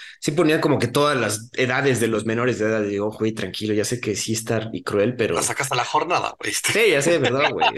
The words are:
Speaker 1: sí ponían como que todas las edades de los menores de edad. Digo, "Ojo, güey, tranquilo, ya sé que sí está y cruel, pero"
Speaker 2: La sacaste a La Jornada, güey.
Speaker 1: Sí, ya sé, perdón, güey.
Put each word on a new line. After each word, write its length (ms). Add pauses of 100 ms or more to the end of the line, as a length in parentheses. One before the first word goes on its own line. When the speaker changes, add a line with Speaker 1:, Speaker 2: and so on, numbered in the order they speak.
(200)
Speaker 1:
sí 120
ponían 280
como 180
que 100
todas 300
las 360
edades 460
de 80
los 160
menores 340
de 80
edad. 160
Digo, 260
"Ojo, 120
güey, 120
tranquilo, 420
ya 100
sé 160
que 160
sí 160
está 400
y 100
cruel, 340
pero" 180
Speaker 2:
La 80
sacaste 320
a 20
La 80
Jornada, 540
güey. 140
Speaker 1:
Sí, 380
ya 120
sé, 180
perdón, 320
güey. 260